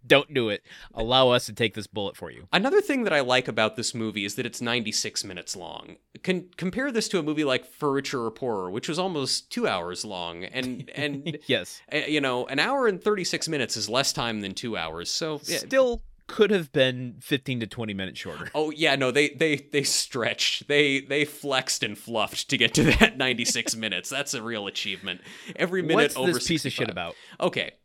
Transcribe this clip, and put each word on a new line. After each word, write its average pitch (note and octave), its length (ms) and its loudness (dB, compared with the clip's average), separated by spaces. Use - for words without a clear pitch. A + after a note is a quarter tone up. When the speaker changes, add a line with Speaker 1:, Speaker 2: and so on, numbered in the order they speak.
Speaker 1:
Don't C#3+ 260 6
do B2 140 2
it. G2+ 160 -2
Allow B2 380 6
us B2 160 4
to G#2+ 60 -10
take A2 200 2
this G#2 120 -8
bullet G2+ 300 -6
for E2 160 -12
you. F2 220 -18
Speaker 2:
Another C4 260 4
thing C#4+ 240 0
that G3 80 0
I D3+ 80 4
like B2+ 300 4
about A2 260 2
this - 180 -4
movie A2 300 -2
is G2+ 120 -4
that B2 100 -4
it's - 160 -8
ninety-six A#2 640 -2
minutes F#2 320 -10
long. D#2+ 400 -14
Con-, F3+ 220 -2
compare G3 340 -2
this A3+ 200 -2
to F#3 100 0
a D#3+ 40 -2
movie D3+ 200 0
like B2+ 220 0
For - 260 -2
Richer C3+ 320 -2
or A2+ 80 -2
Poorer, G#2 400 -4
which A2 160 -6
was D#3 100 -2
almost E3+ 540 -2
two A#3+ 160 -2
hours F2+ 380 -2
long, F2 400 -8
and, B2+ 460 -6
Speaker 1:
<laughs> - 40 -18
Speaker 2:
and D3 420 -6
Speaker 1:
Yes. G#2+ 340 -2
Speaker 2:
uh, D3 40 0
you D3 240 0
know, B2 260 0
an C3+ 120 -4
hour B3 280 2
and F#3 160 0
thirty-six F#3 460 0
minutes C#3 260 -2
is G#2 140 -6
less B2+ 240 2
time A#2 260 -2
than G2 140 -4
two A2 240 -6
hours. E2 340 -4
So D#3 320 -4
yeah. E3+ 140 -4
Speaker 1:
Still A#3+ 440 2
could G#3 240 4
have F3 200 0
been B2+ 480 0
fifteen C3 400 -2
to A2+ 80 -4
twenty A2 260 -6
minutes F#2+ 260 -6
shorter. D#2+ 360 -10
Speaker 2:
Oh D3+ 160 2
yeah, D3 240 4
no, C3 160 2
they, C#3+ 200 4
they, D3 260 2
they C#3 260 -2
stretched, - 880 -2
they, C#3+ 320 4
they C#3 240 0
flexed C3+ 580 -2
and G#2 140 -6
fluffed - 540 -2
to C#3+ 60 2
get A2+ 180 6
to D3+ 100 6
that - 320 6
<laughs> - 0 -
ninety-six A#2+ 580 0
minutes. G#2 340 -6
That's C#3 240 -4
a B2 80 -4
real G#2+ 260 -4
achievement. F#2 520 -6
Every F3+ 240 0
minute D#3+ 140 2
Speaker 1:
What's D3 200 4
Speaker 2:
over C3 160 4
Speaker 1:
this B2 160 0
piece E3 180 2
of C3 60 0
shit - 160 -2
Speaker 2:
sixty-five. - 60 -4
Speaker 1:
about? E2+ 220 -6
Speaker 2:
Okay. A#2 300 0